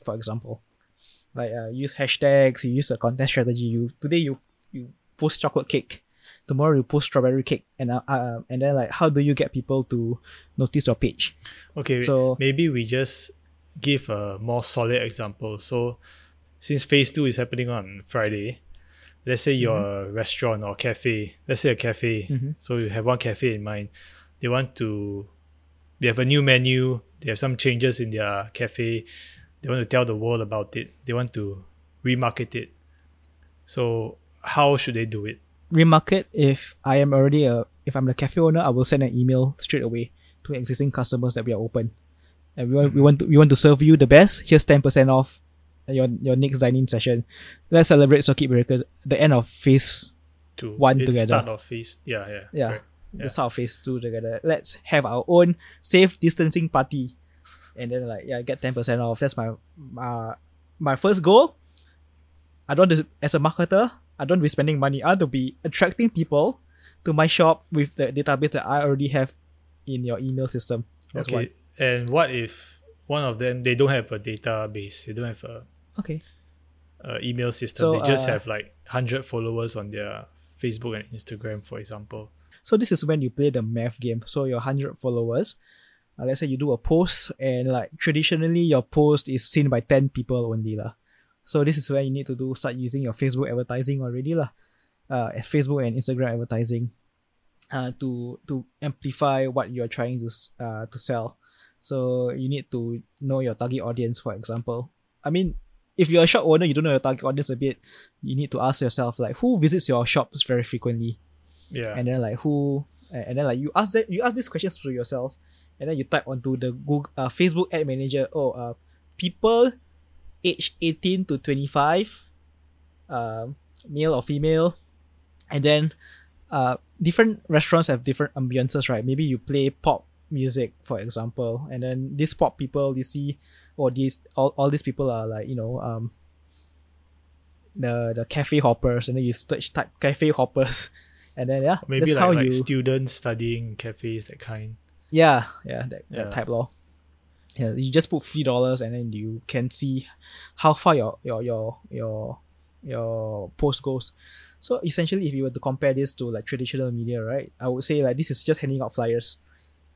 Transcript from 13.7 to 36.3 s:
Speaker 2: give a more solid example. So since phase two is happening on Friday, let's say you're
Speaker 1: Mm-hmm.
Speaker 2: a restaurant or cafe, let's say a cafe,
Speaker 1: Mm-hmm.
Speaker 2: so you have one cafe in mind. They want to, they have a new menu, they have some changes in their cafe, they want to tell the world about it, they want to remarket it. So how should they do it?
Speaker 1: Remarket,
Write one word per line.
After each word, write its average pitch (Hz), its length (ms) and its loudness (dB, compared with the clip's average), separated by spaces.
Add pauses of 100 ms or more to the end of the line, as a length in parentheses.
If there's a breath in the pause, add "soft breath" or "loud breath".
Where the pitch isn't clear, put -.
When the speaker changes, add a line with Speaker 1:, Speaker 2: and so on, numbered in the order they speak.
Speaker 2:
give 139 300 0
a 101 300 -6
more 117 260 -4
solid 120 380 0
example. 107 560 -8
So 120 400 -4 (600 soft breath)
since 143 260 -4
phase 139 260 4
two 147 160 0
is 120 100 0
happening 123 320 -4
on 101 380 -10
Friday, 107 540 -4 (680 soft breath)
let's 127 160 -2
say 147 100 2
you're 120 260 2
Speaker 1:
Mm-hmm. 101 300 -4
Speaker 2:
a 101 40 -10
restaurant 110 520 -2
or 101 100 -6
cafe, 110 640 -4 (100)
let's 131 140 -2
say 147 80 2
a 117 80 2
cafe, 113 540 -2
Speaker 1:
Mm-hmm. 135 280 -2
Speaker 2:
so 123 200 -6
you 113 100 -2
have 107 160 -4
one 123 140 2
cafe 117 360 -2
in 104 80 -8
mind. 104 280 -8 (500 loud breath)
They 123 80 -4
want 127 280 -2
to, 104 520 -6 (720)
they 120 80 0
have 117 100 0
a 127 60 2
new 143 180 4
menu, 127 580 4 (200)
they 147 80 -6
have 107 100 -4
some 131 180 -2
changes 123 440 0
in 117 100 -4
their 104 440 -4
cafe, 113 500 -6 (560 loud breath)
they 139 80 -10
want 123 120 -2
to 117 40 -2
tell 127 200 2
the 117 120 -2
world 117 240 -2
about 107 360 -6
it, - 180 -10 (100)
they 127 80 -6
want 123 220 -4
to 98 300 -8 (400)
remarket 123 500 -2
it. 117 180 -10 (920)
So 117 500 -4 (240)
how 143 360 4
should 131 180 -2
they 113 120 -2
do 107 200 -8
it? - 140 -12 (320)
Speaker 1:
Remarket, 165 600 6